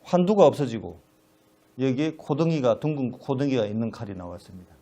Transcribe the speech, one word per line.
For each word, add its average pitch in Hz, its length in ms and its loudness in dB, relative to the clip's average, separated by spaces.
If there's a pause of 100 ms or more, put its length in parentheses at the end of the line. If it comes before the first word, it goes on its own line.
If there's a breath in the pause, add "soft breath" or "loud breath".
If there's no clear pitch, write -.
환두가 180 420 4
없어지고 113 540 0 (800)
여기에 135 360 0
고등이가, 147 640 0
둥근 143 320 -2
고등이가 131 540 -2
있는 110 260 -4
칼이 101 240 -12
나왔습니다. 90 680 -16